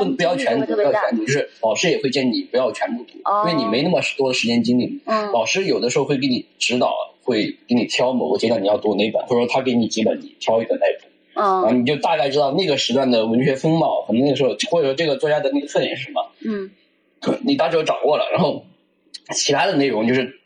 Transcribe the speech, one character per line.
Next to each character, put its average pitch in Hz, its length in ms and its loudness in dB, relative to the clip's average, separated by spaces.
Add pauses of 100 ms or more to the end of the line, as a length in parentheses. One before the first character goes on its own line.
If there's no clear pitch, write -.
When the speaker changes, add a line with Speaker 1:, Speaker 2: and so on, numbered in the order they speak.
Speaker 1:
不， 180 100 0
不 135 80 -2
要 269 140 2
全 262 240 0
读， - 60 -2
Speaker 2:
精 - 0 -
力 - 40 -6
就 226 60 -2
会 202 80 2
特 - 60 4
别 - 20 2
大。 214 80 0
Speaker 1:
不 - 60 0
要 208 40 -2
全 117 80 0
读， 110 60 -2
就 127 80 -2
是 139 180 -2 (120)
老 110 120 2
师 175 160 0
也 131 120 2
会 135 80 0
建 131 160 0
议 - 20 2
你 101 140 0
不 - 160 -4
要 127 120 2
全 - 240 -4
部 240 100 -8
读， - 200 -20
Speaker 2:
哦。 208 240 0
Speaker 1:
因 165 80 0
为 131 80 0
你 - 60 -2
没 120 120 0
那 170 60 0
么 165 100 2 (200)
多 135 100 2
的 127 60 0
时 113 120 -2
间 117 160 2
精 123 160 2
力。 120 280 -4
Speaker 2:
嗯。 214 260 -2
Speaker 1:
老 - 140 0
师 190 180 -2
有 127 160 0
的 117 80 0
时 135 100 0
候 139 60 2
会 143 140 0
给 135 80 -2
你 120 180 0 (140)
指 120 200 -2
导， - 140 0 (300)
会 107 340 -2 (100)
给 123 80 0
你 117 120 2
挑 131 260 0
某 120 180 -2
个 - 80 0
阶 113 100 0
段 110 140 0
你 98 40 -2
要 104 100 4
读 104 200 0
哪 107 140 0
本， - 120 0
或 123 140 0
者 - 0 -
说 120 100 2
他 135 160 -2
给 123 100 0
你 117 160 2
几 110 160 -2
本， - 160 0
你 - 180 -20
挑 - 220 0
一 113 60 -4
本 - 120 -2
来 - 80 2 (140)
读。 - 60 -20 (300)
Speaker 2:
嗯。 - 60 -2
Speaker 1:
然 381 200 2
后 113 100 2
你 123 120 2
就 143 120 0
大 - 200 0
概 143 120 0
知 135 100 0
道 139 140 2
那 185 120 0
个 147 120 0
时 - 160 -2
段 131 180 2
的 113 160 2
文 117 160 0
学 135 140 2
风 160 220 0
貌， - 280 0
可 104 60 -2
能 117 100 2
那 143 80 4
个 131 60 0
时 139 80 0
候， 120 60 2 (200)
或 165 100 2
者 139 80 2
说 135 60 0
这 165 100 -2
个 143 120 0
作 151 120 -2
家 151 120 2
的 139 120 0
那 143 80 0
个 143 60 -6
特 277 140 -2
点 - 160 -4
是 131 80 -10
什 - 80 -16
么。 - 80 -2 (260)
Speaker 2:
嗯。 202 240 -4 (720)
Speaker 1:
你 139 120 2
大 160 120 0
致 165 80 0
有 156 60 2
掌 - 220 0
握 143 120 4
了， - 140 -2
然 - 100 0
后 143 240 0 (680)
其 - 180 -2
他 147 140 2
的 196 100 0
内 139 120 2
容 113 180 0
就 123 80 2
是 127 160 0 (140)